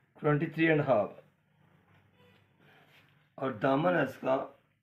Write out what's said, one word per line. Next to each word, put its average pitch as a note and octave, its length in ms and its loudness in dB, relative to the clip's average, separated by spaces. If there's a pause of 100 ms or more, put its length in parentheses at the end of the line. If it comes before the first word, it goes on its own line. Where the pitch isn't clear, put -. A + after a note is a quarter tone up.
(200)
ट्वेंटी D3+ 280 0
थ्री D#3+ 180 0
एंड D#3 160 4
हाफ A2 420 0 (2250)
और A#2+ 200 -6
दामन D3 360 2
है D#3 100 0
इसका - 560 -4 (240)